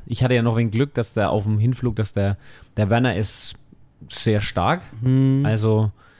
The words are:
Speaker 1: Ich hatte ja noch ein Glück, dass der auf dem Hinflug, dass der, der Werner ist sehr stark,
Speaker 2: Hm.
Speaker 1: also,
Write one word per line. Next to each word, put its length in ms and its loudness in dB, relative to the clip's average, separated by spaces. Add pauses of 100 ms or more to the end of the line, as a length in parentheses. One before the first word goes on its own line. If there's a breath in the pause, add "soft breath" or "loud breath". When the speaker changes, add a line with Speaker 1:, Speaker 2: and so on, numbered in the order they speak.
Speaker 1:
Ich 180 -4
hatte 120 4
ja 80 2
noch 140 2
ein 120 0
Glück, 240 -2
dass 200 -4
der 180 0
auf 140 0
dem 120 0
Hinflug, 380 0
dass 180 -4
der, 240 0 (400 loud breath)
der 140 0
Werner 240 2
ist 400 -6 (520)
sehr 320 0
stark, 420 -2 (200)
Speaker 2:
Hm. 440 2
Speaker 1:
also, 460 2 (280 soft breath)